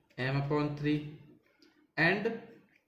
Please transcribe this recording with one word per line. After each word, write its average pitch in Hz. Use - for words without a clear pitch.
m 135
upon 147
three, 147
and 196